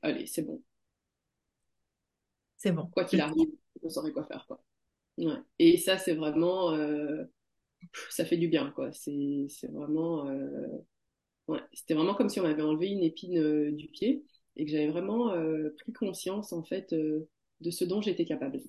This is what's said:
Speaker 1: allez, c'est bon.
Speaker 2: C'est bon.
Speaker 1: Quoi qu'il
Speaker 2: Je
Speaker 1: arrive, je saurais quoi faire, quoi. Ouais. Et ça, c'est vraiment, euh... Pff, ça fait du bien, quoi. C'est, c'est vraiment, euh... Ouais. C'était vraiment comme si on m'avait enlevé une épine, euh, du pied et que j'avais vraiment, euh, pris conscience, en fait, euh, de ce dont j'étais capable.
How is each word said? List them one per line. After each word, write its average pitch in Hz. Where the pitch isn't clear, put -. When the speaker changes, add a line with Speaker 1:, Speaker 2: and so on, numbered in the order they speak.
Speaker 1:
allez, -
c'est -
bon. -
Speaker 2:
C'est 190
bon. 160
Speaker 1:
Quoi 180
qu'il 175
Speaker 2:
Je 147
Speaker 1:
arrive, 156
je 160
saurais 156
quoi 151
faire, -
quoi. -
Ouais. 160
Et 170
ça, 190
c'est 180
vraiment, 165
euh... 151
Pff, -
ça -
fait 170
du 170
bien, 143
quoi. 135
C'est, 143
c'est -
vraiment, 151
euh... 139
Ouais. 156
C'était -
vraiment 175
comme 202
si 202
on 190
m'avait 151
enlevé 156
une 196
épine, 175
euh, 151
du 147
pied -
et 156
que 147
j'avais 151
vraiment, 202
euh, 156
pris -
conscience, 196
en 170
fait, 190
euh, 156
de 170
ce 175
dont 190
j'étais 175
capable. 135